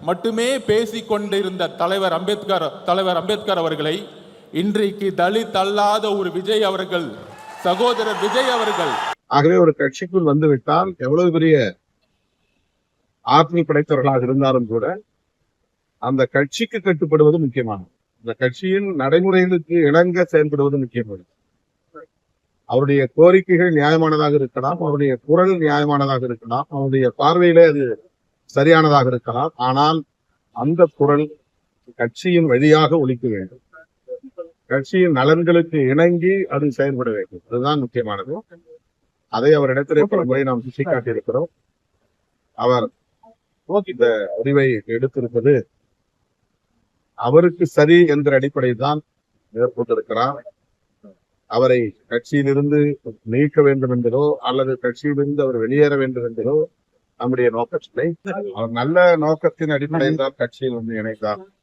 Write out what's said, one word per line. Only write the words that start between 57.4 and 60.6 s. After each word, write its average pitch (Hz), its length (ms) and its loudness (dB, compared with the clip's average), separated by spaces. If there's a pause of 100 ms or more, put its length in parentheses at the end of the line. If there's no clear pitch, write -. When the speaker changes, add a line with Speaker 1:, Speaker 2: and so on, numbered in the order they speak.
Speaker 2:
நோக்கத்தில்லை. 123 500 -6 (480)
அவர் 113 240 -6
நல்ல 165 240 2 (220)
நோக்கத்தின் 156 500 -2
அடிப்படையில் 151 480 -2
தான் 135 180 -6
கட்சியில் 123 380 -6